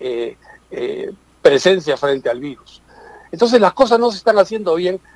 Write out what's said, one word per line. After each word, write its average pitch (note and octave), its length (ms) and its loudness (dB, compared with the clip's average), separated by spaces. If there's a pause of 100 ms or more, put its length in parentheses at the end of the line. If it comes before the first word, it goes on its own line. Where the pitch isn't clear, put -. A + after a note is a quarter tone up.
eh, A#2 360 -8 (340)
eh, - 420 -10 (300)
presencia D#3 540 2
frente C3+ 340 -2
al A#2+ 100 -6
virus. C#3 400 -16 (500)
Entonces A#3 300 0
las F#3 120 2
cosas A#3 260 2
no A#3 120 0
se G3 80 -8
están G#3+ 200 2
haciendo G3 360 -2
bien F3+ 260 -4 (160)